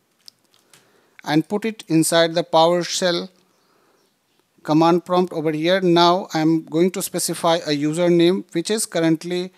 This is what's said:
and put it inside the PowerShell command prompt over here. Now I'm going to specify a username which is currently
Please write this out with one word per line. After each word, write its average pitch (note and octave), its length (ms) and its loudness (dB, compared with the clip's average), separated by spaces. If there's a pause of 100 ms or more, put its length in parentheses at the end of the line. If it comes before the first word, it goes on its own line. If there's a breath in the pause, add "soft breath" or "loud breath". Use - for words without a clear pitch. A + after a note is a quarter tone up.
(1200 soft breath)
and D#3 240 -2
put G#3 160 -4
it A3 240 -8
inside E3 480 0
the E3+ 80 -2
PowerShell F3 840 0 (1300)
command E3 420 2
prompt F3+ 280 -2
over D#3+ 180 -4
here. E3 300 0
Now F3 520 2
I'm D#3+ 340 0
going F3 260 0
to F#3+ 100 -8
specify E3+ 540 -2
a D3+ 200 -4
username F3 680 2 (100)
which E3+ 160 -4
is G#3+ 160 -4
currently E3+ 720 -2